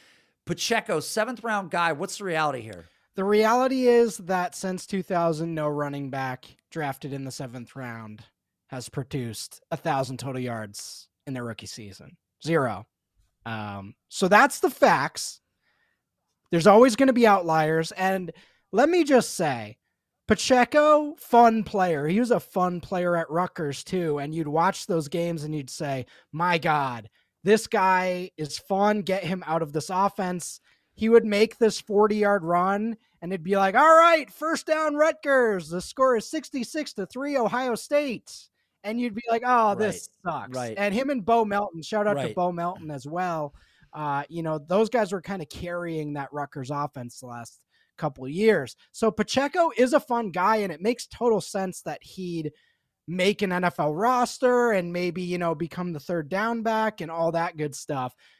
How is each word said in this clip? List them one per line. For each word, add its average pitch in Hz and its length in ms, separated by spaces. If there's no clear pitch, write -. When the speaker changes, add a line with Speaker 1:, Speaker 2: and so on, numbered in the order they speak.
Speaker 1:
Pacheco, 208 540
seventh 226 460
round 202 260
guy. 170 220
What's 180 240
the 202 80
reality 156 340
here? 104 260
Speaker 2:
The 190 80
reality 247 640
is 240 300
that 180 360
since 185 320
two 190 160
thousand, 170 540
no 151 140
running 143 400
back 131 360
drafted 143 440
in 135 100
the 131 80
seventh 123 440
round 113 500
has 127 220
produced 123 720
a 160 60
thousand 135 400
total 127 240
yards 110 640
in 139 80
their 123 120
rookie 107 220
season. - 500
Zero. 127 400
Um, 104 500
so - 180
that's 214 320
the 311 100
facts. 160 680
There's 170 160
always 220 300
gonna 262 160
be 233 120
outliers. 160 680
And 190 400
let 269 160
me 339 160
just 262 300
say, 120 420
Pacheco, 294 880
fun 226 480
player. 170 420
He 185 140
was 240 100
a 196 100
fun 180 420
player 175 360
at 165 140
Rutgers, 160 520
too. 165 360
And 147 160
you'd 160 120
watch 160 380
those 165 220
games 170 360
and 156 120
you'd 143 160
say, 135 340
"My 170 280
God, 139 500
this 214 220
guy 185 720
is 151 220
fun. 208 420
Get 185 220
him 180 240
out 165 160
of 147 100
this 156 160
offense." 185 720
He 220 160
would 226 160
make 214 320
this 220 240
forty-yard 208 640
run, 196 520
and 180 100
it'd 165 100
be 196 140
like, 190 160
"All 311 240
right, 330 340
first 311 360
down, 311 260
Rutgers. 269 760
The 175 120
score 262 340
is 208 140
sixty-six 302 640
to 190 140
three, 277 280
Ohio 247 380
State." - 760
And 226 180
you'd 233 140
be 233 160
like, 233 120
"Oh, 233 300
this 202 380
Speaker 1:
Right. 175 80
Speaker 2:
sucks." 127 240
Speaker 1:
Right. 120 220
Speaker 2:
And 202 160
him 269 160
and 247 160
Bo 226 180
Melton, 202 380
shout 208 240
out 208 80
to 135 120
Speaker 1:
Right. 110 100
Speaker 2:
Bo 180 160
Melton 170 400
as 139 160
well. 165 480
Uh, 147 360
you 165 140
know, 156 160
those 190 300
guys 214 220
were 190 100
kinda 185 260
carrying 170 640
that 139 180
Rutgers 143 380
offense 143 500
the 127 60
last 120 340
couple 139 260
of 131 80
years. 190 460
So 226 180
Pacheco 285 640
is 247 160
a 294 80
fun 233 320
guy, 190 260
and 202 140
it - 80
makes 226 260
total 226 360
sense 190 400
that 156 200
he'd 170 520
make 185 320
an 190 100
N 180 140
F 170 120
L 151 160
roster 247 800
and 175 220
maybe, 175 280
you 175 160
know, 170 160
become 170 380
the 151 80
third 160 300
down 220 320
back 220 400
and 160 100
all 165 220
that 165 240
good 151 180
stuff. 131 400